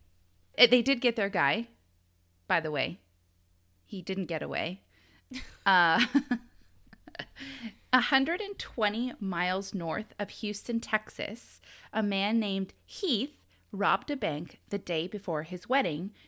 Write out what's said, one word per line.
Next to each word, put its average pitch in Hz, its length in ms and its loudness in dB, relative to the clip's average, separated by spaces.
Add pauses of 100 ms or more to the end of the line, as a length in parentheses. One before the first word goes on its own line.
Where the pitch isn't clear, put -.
(560)
It, 240 140 8
they 247 100 8
did 247 200 2
get 240 160 2
their 202 140 0
guy, 180 360 2 (800)
by 180 140 2
the 156 100 -4
way. 143 300 -2 (840)
He 190 160 -10
didn't 185 260 -4
get 160 160 -4
away. 143 400 -4 (500)
<laughs> - 340 -8
Uh, 180 400 6
<laughs> - 1900 -6
a 254 80 6
hundred 277 400 2
and 403 180 -8
twenty 226 640 -2
miles 185 540 -2
north 170 440 -4
of 202 120 -4
Houston, 220 500 -4
Texas, - 800 -4 (320)
a 220 100 0
man 202 380 2
named 196 320 -2 (120)
Heath 277 520 -2 (340)
robbed 185 400 0
a 285 60 0
bank 170 520 -4
the 202 100 -2
day 165 280 -2
before 185 380 -4
his 175 240 -10
wedding 202 440 0 (160)